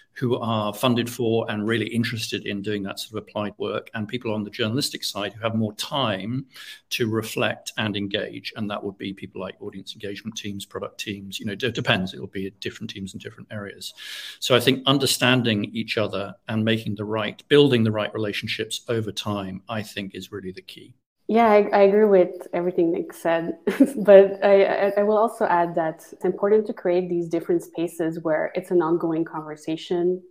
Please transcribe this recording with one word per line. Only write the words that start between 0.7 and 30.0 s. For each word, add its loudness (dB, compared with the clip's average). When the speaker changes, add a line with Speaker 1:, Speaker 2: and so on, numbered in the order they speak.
Speaker 1:
funded 0
for 0
and -4
really 0
interested -4
in -6
doing -4
that -10
sort -14
of -10
applied -6
work, -6
and -6
people -6
on -4
the -10
journalistic -4
side -6
who -20
have -2
more -2
time -4
to -2
reflect -4
and -2
engage. -6
And -6
that -6
would -8
be -8
people -14
like -12
audience -14
engagement -12
teams, -10
product -10
teams, -10
you -12
know, -6
it -4
depends. 0
It -14
will -8
be -8
different -10
teams -12
in -14
different -18
areas. -14
So 4
I 6
think 2
understanding 2
each -6
other -2
and -2
making 0
the -8
right, -6
building 6
the 2
right -2
relationships -6
over -4
time, -6
I -6
think -10
is -14
really -10
the -18
key. -20
Speaker 2:
Yeah, 4
I, 6
I 6
agree 6
with 4
everything 2
Nick -4
said, -2
<laughs> 4
but 10
I, 8
I, 0
I 4
will 2
also 0
add 2
that -4
it's -8
important 4
to -4
create 0
these -2
different 0
spaces -4
where 0
it's -6
an 4
ongoing 0
conversation, -4